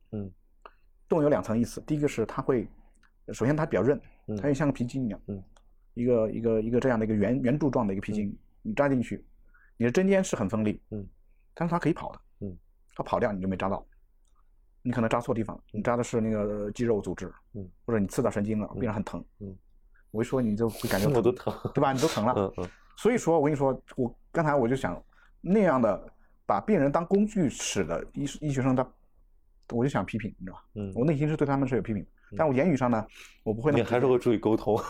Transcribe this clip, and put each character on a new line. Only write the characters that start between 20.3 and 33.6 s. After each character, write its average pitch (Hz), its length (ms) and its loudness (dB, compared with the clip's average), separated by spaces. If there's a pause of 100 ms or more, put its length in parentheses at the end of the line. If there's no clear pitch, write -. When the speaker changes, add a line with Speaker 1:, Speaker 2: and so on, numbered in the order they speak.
Speaker 2:
你 107 140 0
就 113 120 2
会 107 200 -6
感 98 120 2
觉 104 80 2
Speaker 1:
<laughs> 143 60 2
我 117 80 4
都 120 100 4
疼。 - 220 -6 (180)
Speaker 2:
对 135 80 -2
吧？ 139 140 4
你 123 60 -2
都 156 80 4
疼 110 180 -2
了。 123 100 2
Speaker 1:
嗯， 98 220 0
嗯。 90 100 -6 (280)
Speaker 2:
所 226 160 2
以 240 40 4
说， 165 220 2
我 139 60 4
跟 151 80 2
你 143 40 0
说， 131 240 0 (160)
我 120 160 -2 (200)
刚 165 120 2
才 147 100 2
我 120 140 4
就 127 80 2
想， 90 260 -4 (380)
那 202 200 2
样 151 200 4
的 104 320 0 (320)
把 107 160 0
病 214 180 2
人 139 140 2
当 170 140 0
工 202 200 2
具 185 220 0
使 - 360 -2
的 80 280 -4
医， 139 120 -6 (160)
医 147 120 -2
学 131 80 0
生， 127 160 2
他， 131 100 2 (840)
我 120 120 2
就 143 40 2
想 110 160 0
批 110 140 -4
评， 104 200 -8
你 90 60 -14
知 92 60 -10
道 - 60 -14
吧？ - 80 -20 (100)
Speaker 1:
嗯。 101 200 -6
Speaker 2:
我 117 120 0
内 160 100 4
心 151 120 0
是 156 80 0
对 147 100 0
他 139 100 2
们 135 120 0
是 127 80 0
有 101 60 0
批 113 100 -6
评， 95 100 -2 (300)
Speaker 1:
嗯。 101 60 -10
Speaker 2:
但 156 100 4
我 135 60 2
言 151 160 4
语 147 40 4
上 123 160 2
呢， 110 160 0 (360)
我 110 100 -2
不 110 80 -6